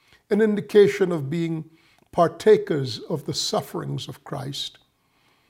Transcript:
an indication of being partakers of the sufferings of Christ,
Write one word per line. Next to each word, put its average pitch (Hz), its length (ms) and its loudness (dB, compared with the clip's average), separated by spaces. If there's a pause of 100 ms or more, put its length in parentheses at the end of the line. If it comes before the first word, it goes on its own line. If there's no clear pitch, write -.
(300)
an 202 100 2
indication 208 720 4
of 139 180 -4
being 165 400 -4 (400)
partakers 147 920 2
of - 260 -8
the 156 80 -6
sufferings 143 760 -6
of - 160 -18
Christ, 139 540 -12 (720)